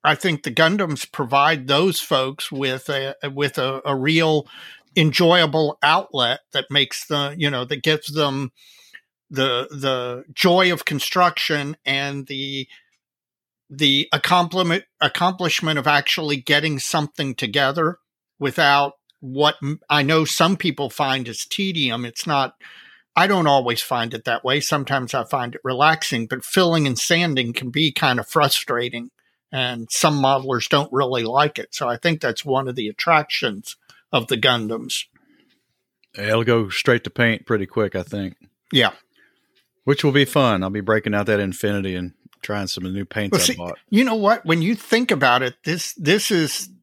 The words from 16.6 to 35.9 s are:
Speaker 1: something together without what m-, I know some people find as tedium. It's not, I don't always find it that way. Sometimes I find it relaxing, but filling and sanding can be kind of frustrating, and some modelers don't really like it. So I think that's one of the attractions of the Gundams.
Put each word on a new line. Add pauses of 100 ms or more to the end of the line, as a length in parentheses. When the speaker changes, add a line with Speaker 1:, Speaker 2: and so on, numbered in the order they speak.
Speaker 1:
something
together (400)
without (280)
what
m-, (100)
I
know
some
people
find
as
tedium.
It's
not, (640)
I
don't
always
find
it
that
way.
Sometimes
I
find
it
relaxing,
but
filling
and
sanding
can
be
kind
of
frustrating, (420)
and
some
modelers
don't
really
like
it.
So
I
think
that's
one
of
the
attractions (340)
of
the
Gundams. (1120)